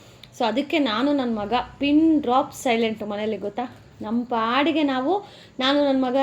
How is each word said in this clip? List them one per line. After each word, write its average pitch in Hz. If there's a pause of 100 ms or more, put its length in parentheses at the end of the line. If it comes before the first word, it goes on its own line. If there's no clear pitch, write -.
(380)
So, 254
ಅದಕ್ಕೆ 285
ನಾನು 262
ನನ್ನ 240
ಮಗ 208 (260)
ಪಿನ್ 302
ಡ್ರಾಪ್ 262
ಸೈಲೆಂಟ್ 226
ಮನೇಲಿ, 208
ಗೊತ್ತಾ? 208 (260)
ನಮ್ಮ 226
ಪಾಡಿಗೆ 254
ನಾವು, 285 (280)
ನಾನು 277
ನನ್ನ 269
ಮಗ 254